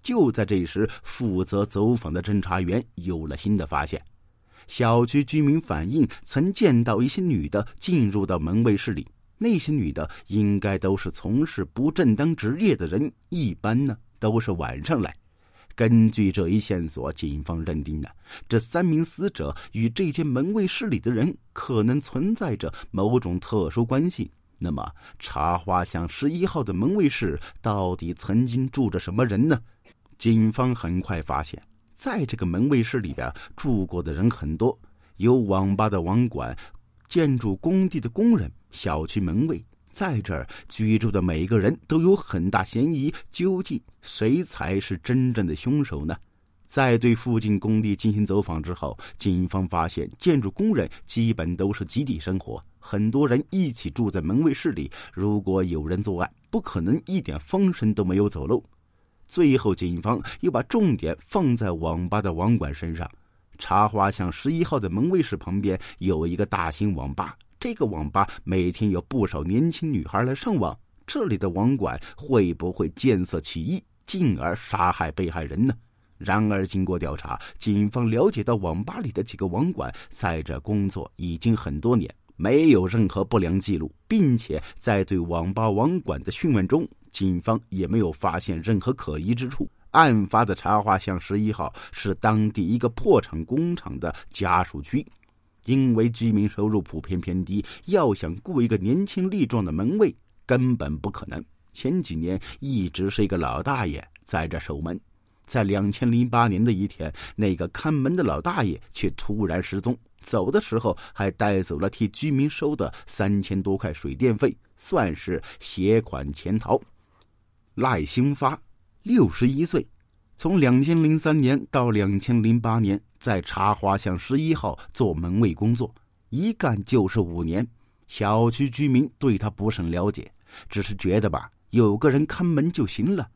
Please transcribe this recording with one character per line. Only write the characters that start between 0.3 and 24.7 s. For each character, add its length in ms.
这 200
时， 240
负 440
责 200
走 300
访 160
的 100
侦 200
查 180
员 240
有 300
了 120
新 180
的 100
发 200
现。 160
小 380
区 180
居 180
民 200
反 280
映 160
曾 280
见 320
到 180
一 60
些 140
女 260
的 180
进 320
入 140
到 120
门 280
卫 100
室 160
里， 160
那 200
些 140
女 220
的 160
应 320
该 180
都 200
是 120
从 360
事 180
不 260
正 240
当 220
职 240
业 160
的 100
人， 240
一 260
般 300
呢 120
都 180
是 140
晚 320
上 180
来。 120
根 380
据 220
这 160
一 100
线 260
索， 280
警 280
方 220
认 180
定 200
呢， 80
这 100
三 260
名 200
死 240
者 260
与 180
这 220
间 160
门 260
卫 140
室 200
里 120
的 120
人 220
可 280
能 180
存 360
在 220
着 120
某 260
种 220
特 300
殊 160
关 240
系。 200
那 100
么， 160